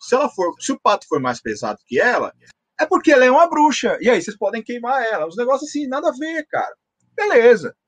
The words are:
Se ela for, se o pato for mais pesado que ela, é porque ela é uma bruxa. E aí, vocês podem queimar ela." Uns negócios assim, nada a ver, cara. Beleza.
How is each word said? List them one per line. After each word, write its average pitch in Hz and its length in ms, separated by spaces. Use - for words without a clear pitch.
Se - 140
ela 269 140
for, 175 320
se - 120
o 247 80
pato 208 280
for - 120
mais 123 200
pesado 107 460
que 127 140
ela, 185 320
é 311 60
porque - 260
ela 254 120
é 254 60
uma 330 180
bruxa. 294 520
E 196 80
aí, 214 140
vocês - 140
podem 220 260
queimar 240 420
ela." 196 220
Uns 165 100
negócios 262 320
assim, 294 180
nada 285 220
a 277 40
ver, 302 360
cara. - 260
Beleza. 240 580